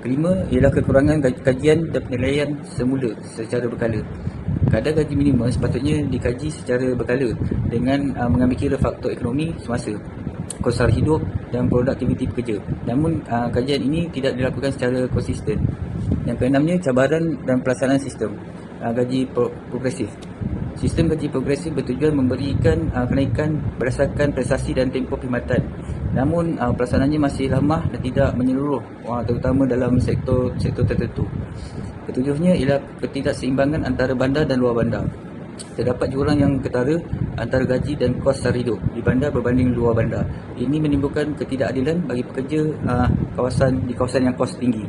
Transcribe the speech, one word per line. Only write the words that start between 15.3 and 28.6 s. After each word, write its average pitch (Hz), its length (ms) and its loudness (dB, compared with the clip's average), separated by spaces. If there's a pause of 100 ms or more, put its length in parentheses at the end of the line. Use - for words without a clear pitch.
Yang 117 200 0
keenamnya, 143 360 4
cabaran 139 600 2
dan 127 200 2
pelaksanaan 131 380 2
sistem, 110 380 -6 (400)
uh, 117 160 -2
gaji 127 340 0
pro-, 120 240 0 (180)
progresif. 123 380 -2 (680)
Sistem 160 320 2
gaji 151 160 -2
progresif 135 480 -2
bertujuan 135 400 0
memberikan, 139 800 2
uh, 123 80 0
kenaikan 139 560 0 (160)
berdasarkan 139 560 0
prestasi 131 400 0
dan 131 160 2
tempoh 131 320 -2
perkhidmatan. 123 400 0 (560)
Namun, 160 400 2
uh, 120 160 0
pelaksanaannya 131 480 2
masih 135 320 0
lamah 147 400 2
dan 120 80 -6
tidak 131 400 2
menyeluruh, 131 400 2 (240)